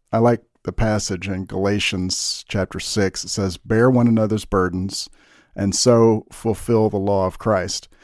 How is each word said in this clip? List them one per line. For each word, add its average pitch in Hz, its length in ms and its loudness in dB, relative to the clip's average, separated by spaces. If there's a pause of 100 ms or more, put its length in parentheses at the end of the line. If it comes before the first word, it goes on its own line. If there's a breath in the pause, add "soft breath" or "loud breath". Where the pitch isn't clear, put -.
(120)
I 113 60 0
like 117 240 2 (220)
the 98 80 -6
passage 101 560 -2
in 95 180 -6
Galatians 98 1000 -2
chapter 95 320 -4
six. - 460 -2
It 98 40 -14
says, 95 280 -2
"Bear 113 340 2
one 120 160 4
another's 110 380 2
burdens 92 640 -2 (480 soft breath)
and 95 180 -2
so 113 560 4
fulfill 110 600 0
the 104 80 -2
law 98 280 0
of 92 120 -6
Christ." - 500 -2 (160 loud breath)